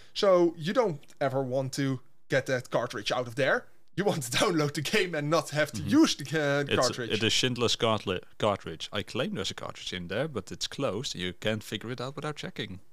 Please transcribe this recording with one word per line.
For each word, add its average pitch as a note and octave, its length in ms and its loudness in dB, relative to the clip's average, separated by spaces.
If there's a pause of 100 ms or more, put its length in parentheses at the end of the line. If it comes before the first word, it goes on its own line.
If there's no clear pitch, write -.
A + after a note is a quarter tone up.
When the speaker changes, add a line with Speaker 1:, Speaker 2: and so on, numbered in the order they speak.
(120)
Speaker 1:
So F3+ 460 6
you D#3+ 140 -2
don't G#3 260 2 (220)
ever C3+ 240 0
want C3 300 -2
to C3+ 260 0 (280)
get C3 180 2
that B2+ 240 -2
cartridge A#2+ 420 -2
out A#2+ 160 -2
of A2+ 80 -12
there. E3+ 300 2 (300)
You F#3 80 0
want D#3 200 0
to - 60 -6
<laughs> - 80 0
download D#3 360 2
the E3 80 -4
game F3+ 320 0
and D3 160 -2
not E3 200 2
have D3 220 2
to G#2 80 -6
Speaker 2:
Mm-hmm. G3+ 220 4
Speaker 1:
use - 140 4
the, D3+ 80 -10
uh, C#3+ 480 2
Speaker 2:
It's, - 20 2 (140)
Speaker 1:
cartridge. A2+ 240 -4
Speaker 2:
it G#2+ 100 2
is A2 100 6
Schindler's A#2+ 440 2
cartli-, G#2+ 460 2 (160)
cartridge. F#2+ 540 0
I G#2 120 -2
claim E3 320 -4
there's G2 160 -4
a - 20 -8
cartridge - 380 -10
in F2+ 160 -6
there, A2 180 -2
but B2 240 -6
it's - 160 -8
closed. B2 480 -4
You F2+ 200 -4
can't G#2+ 280 -2
figure A2+ 300 -8
it B2 80 -8
out C3+ 160 -8
without D3+ 180 -6
checking. G#2 460 -10 (120)